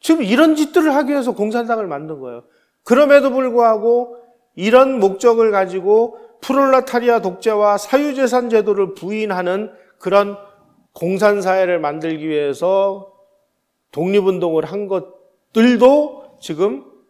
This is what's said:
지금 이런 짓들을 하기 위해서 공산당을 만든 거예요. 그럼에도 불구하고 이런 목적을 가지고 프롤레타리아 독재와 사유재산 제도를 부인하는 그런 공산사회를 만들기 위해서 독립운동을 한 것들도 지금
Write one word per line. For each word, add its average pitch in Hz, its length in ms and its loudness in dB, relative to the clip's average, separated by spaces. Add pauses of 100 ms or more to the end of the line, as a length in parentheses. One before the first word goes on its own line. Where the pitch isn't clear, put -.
지금 320 240 0
이런 302 320 2
짓들을 311 380 0
하기 285 180 -2
위해서 262 200 -2
공산당을 220 540 -4
만든 156 340 -10
거예요. 120 240 -14 (380)
그럼에도 277 480 4
불구하고 240 880 0 (380)
이런 254 420 4
목적을 220 520 2
가지고 196 680 0 (240)
프롤레타리아 247 760 2
독재와 208 580 -2
사유재산 254 720 -2
제도를 202 440 0
부인하는 196 760 -6 (260)
그런 202 380 0 (560)
공산사회를 185 840 0
만들기 156 500 -6
위해서 180 840 -2 (800)
독립운동을 175 760 -2
한 202 220 -10
것들도 247 1500 0
지금 202 440 -6 (240)